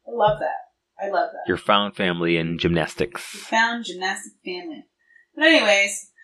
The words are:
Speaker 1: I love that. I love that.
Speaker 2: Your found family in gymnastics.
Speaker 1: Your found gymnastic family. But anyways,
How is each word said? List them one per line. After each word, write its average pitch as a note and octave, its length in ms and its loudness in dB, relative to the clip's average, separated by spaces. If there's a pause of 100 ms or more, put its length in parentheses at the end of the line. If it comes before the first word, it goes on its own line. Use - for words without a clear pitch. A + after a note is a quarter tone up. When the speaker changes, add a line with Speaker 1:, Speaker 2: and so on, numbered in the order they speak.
Speaker 1:
I - 40 -12
love G#3+ 280 2
that. - 260 -6 (340)
I G3 100 -6
love - 220 0
that. - 160 -10
Speaker 2:
Your F2+ 100 0
found G2+ 380 0
family E2+ 420 0
in E2 200 -2
gymnastics. - 760 -2
Speaker 1:
Your G3+ 80 -16
found A3+ 420 0
gymnastic F#3+ 480 -6 (100)
family. D4 420 -10 (500)
But D4 100 4
anyways, G3+ 640 4 (140)